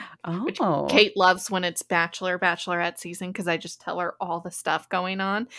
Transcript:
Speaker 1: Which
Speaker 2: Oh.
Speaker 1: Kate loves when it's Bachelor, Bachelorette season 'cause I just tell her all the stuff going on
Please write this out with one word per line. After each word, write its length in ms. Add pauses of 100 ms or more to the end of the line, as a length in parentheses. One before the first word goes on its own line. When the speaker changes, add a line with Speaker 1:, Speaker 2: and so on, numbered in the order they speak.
(420)
Speaker 1:
Which 180
Speaker 2:
Oh. 300
Speaker 1:
Kate 260
loves 340
when 140
it's 180
Bachelor, 560
Bachelorette 600
season 340
'cause 160
I 80
just 240
tell 200
her 200
all 200
the 100
stuff 400
going 320
on 260 (100)